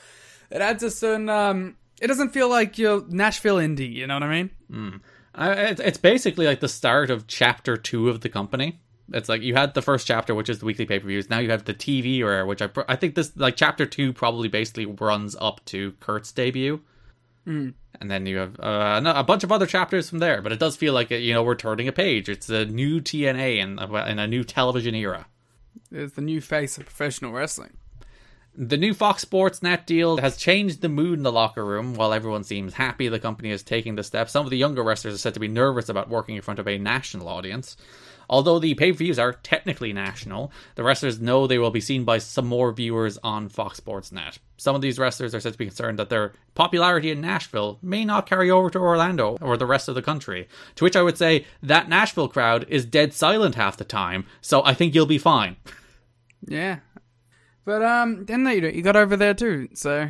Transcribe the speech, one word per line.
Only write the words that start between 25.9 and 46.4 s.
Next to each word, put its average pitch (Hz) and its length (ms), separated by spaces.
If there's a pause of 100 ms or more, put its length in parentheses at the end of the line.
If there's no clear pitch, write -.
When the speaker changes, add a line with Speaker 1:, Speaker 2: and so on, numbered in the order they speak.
Speaker 1:
It's 143 220
the - 80
new 151 220
face 147 340
of - 80
professional 135 480
wrestling. - 460 (760)
Speaker 2:
The 127 220
new 196 160
Fox 208 300
Sports 190 400
Net 175 240
deal 165 320
has 131 180
changed 185 460
the 170 80
mood 156 280
in 147 40
the 127 100
locker 113 320
room. 107 300
While 110 180
everyone 110 320
seems 98 300
happy 127 340
the 113 100
company 110 340
is 98 100
taking 113 320
the 104 80
step, 113 260
some 147 160
of 131 60
the 127 80
younger 131 260
wrestlers 110 300
are 98 40
said 113 160
to 107 60
be 107 80
nervous 123 400
about 101 220
working 110 260
in 98 60
front 104 180
of 101 80
a 101 80
national 101 520
audience. 92 500 (520)
Although 151 280
the 160 160
pay-per-views 156 440
are 123 140
technically 127 600
national, 104 580 (220)
the - 80
wrestlers 123 360
know 127 280
they 127 100
will 117 140
be 113 100
seen 127 240
by 113 140
some 123 280
more 120 260
viewers 113 500
on 107 260
Fox 104 300
Sports 101 340
Net. 87 260 (200)
Some 139 180
of 135 60
these 131 160
wrestlers 127 360
are 110 60
said 113 120
to 110 60
be 117 60
concerned 107 340
that 104 120
their 107 240 (200)